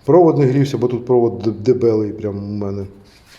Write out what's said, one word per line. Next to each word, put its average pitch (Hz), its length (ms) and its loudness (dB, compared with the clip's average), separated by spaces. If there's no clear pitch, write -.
Провод 156 340 4
не 143 80 4
грівся, 135 320 0
бо 120 100 0
тут 120 180 -6
провод 117 320 2
д-, 110 120 -4
дебелий 107 600 0
прямо 101 260 -8
у 101 140 -10
мене. 101 320 -8